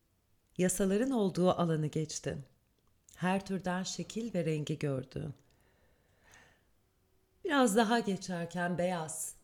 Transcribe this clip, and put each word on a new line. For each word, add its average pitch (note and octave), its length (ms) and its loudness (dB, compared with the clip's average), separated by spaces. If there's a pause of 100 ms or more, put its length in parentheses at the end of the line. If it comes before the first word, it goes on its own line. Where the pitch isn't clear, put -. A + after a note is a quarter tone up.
(580)
Yasaların G3 540 2
olduğu F#3 380 2
alanı D#3+ 380 2
geçtin. D3+ 560 -6 (720)
Her F#3+ 300 0
türden F#3 380 -4
şekil G#3+ 500 -6
ve E3+ 120 0
rengi D#3 340 -2
gördün. C#3 540 -4 (2000)
Biraz C4 300 4
daha A#3 240 6
geçerken F3 800 -2
beyaz, F3 680 -2